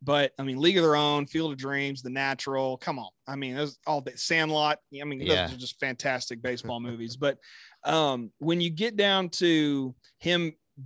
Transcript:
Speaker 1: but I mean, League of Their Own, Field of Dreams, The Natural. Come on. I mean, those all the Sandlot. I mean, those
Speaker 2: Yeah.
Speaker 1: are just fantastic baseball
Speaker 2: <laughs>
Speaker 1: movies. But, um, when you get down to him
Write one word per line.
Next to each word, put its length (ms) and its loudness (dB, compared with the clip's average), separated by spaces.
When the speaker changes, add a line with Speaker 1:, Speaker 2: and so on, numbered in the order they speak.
Speaker 1:
but 360 2
I 40 -6
mean, 180 -4
League 160 4
of 60 6
Their 140 6
Own, 300 2
Field 260 -2
of 60 -10
Dreams, 440 -4
The 80 -8
Natural. 680 -2
Come 200 -6
on. 100 -8
I 100 -8
mean, 180 -6
those 320 -4
all 140 -2
the 160 -10
Sandlot. 640 2
I 60 -10
mean, 140 -6
those 100 -4
Speaker 2:
Yeah. 240 4
Speaker 1:
are 40 -10
just 220 -12
fantastic 640 -4
baseball 380 -6
Speaker 2:
<laughs> 0 -
Speaker 1:
movies. 360 -8
But, 220 0
um, 540 2
when 220 2
you 100 0
get 260 -2
down 340 4
to 640 2
him 360 0